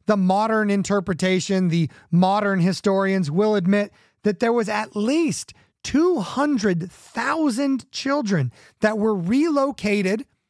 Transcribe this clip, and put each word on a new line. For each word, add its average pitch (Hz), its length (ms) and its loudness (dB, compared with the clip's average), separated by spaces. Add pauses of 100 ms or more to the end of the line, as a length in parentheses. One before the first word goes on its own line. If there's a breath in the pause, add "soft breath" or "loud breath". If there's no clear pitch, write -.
the 214 100 2
modern 208 540 2
interpretation, 185 960 0
the 165 220 0 (200 loud breath)
modern 196 500 2
historians 190 720 0
will 208 240 2
admit 202 380 0 (320 soft breath)
that 208 160 -2
there 233 140 2
was 226 140 0
at 214 280 -6
least 254 580 -2 (300 soft breath)
two 330 380 0
hundred 190 680 -2
thousand 269 1000 -2
children 202 600 -2 (280 soft breath)
that 214 180 0
were 214 180 0
relocated 220 1120 0 (240)